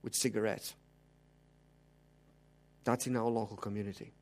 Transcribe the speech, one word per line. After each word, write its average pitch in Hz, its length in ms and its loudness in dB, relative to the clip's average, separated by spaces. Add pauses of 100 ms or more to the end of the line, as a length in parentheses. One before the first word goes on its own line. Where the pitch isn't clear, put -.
with 120 120 -6
cigarettes. 110 600 0 (2000)
That's 120 240 4
in 127 80 2
our 117 120 2
local 110 280 0
community. 101 640 -6